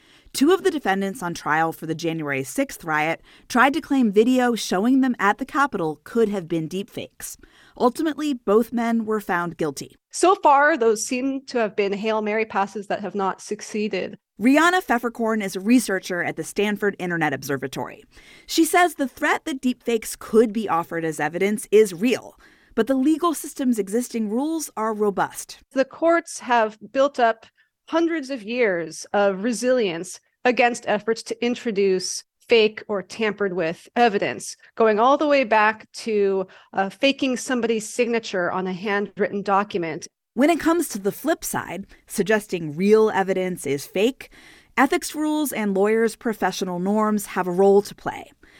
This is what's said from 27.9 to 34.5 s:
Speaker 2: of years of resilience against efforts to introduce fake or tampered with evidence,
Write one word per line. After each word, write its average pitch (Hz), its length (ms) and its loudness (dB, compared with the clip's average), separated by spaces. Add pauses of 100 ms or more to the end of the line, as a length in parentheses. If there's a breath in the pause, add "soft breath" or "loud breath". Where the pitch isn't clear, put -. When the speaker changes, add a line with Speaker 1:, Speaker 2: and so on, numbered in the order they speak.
Speaker 2:
of 254 140 -8
years 190 680 -2
of 202 320 2
resilience 214 800 -2 (240)
against 240 420 2
efforts 214 360 -2
to 233 220 -6
introduce 196 800 -2 (160)
fake 214 480 2
or 202 140 -4
tampered 202 520 -4
with 175 440 -4
evidence, 202 580 0 (200 soft breath)